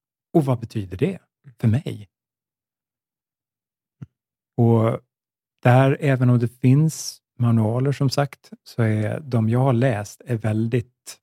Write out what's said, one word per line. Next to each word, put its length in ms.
Och 120
vad 160
betyder 360
det 220
för 100
mig? 400
Och 440
där, 380
även 300
om 80
det 100
finns 720
manualer 540
som 180
sagt, 400
så 180
är 380
de 280
jag 120
har 120
läst 540
är 100
väldigt 880